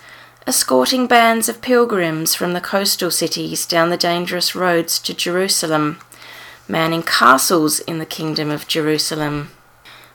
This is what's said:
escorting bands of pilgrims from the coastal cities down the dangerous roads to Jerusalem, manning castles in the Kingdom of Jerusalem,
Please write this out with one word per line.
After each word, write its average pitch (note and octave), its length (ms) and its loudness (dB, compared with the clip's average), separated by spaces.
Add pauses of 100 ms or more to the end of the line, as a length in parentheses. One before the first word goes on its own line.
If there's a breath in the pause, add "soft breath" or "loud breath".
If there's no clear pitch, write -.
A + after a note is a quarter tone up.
(480 loud breath)
escorting B3+ 600 2
bands A3+ 420 4
of A3 120 -8
pilgrims F#3 720 2
from F3+ 200 -2
the F3 60 -4
coastal G3 500 -2
cities D#3+ 560 -2
down E3+ 240 2
the F3 80 -2
dangerous F3 560 -2
roads E3+ 460 0
to - 120 -6
Jerusalem, E3+ 880 0 (680 loud breath)
manning E3 360 -2
castles D3+ 800 4
in E3 180 -6
the D#3+ 80 -8
Kingdom D#3 440 -4
of D3+ 180 -6
Jerusalem, D3+ 800 -2 (640 loud breath)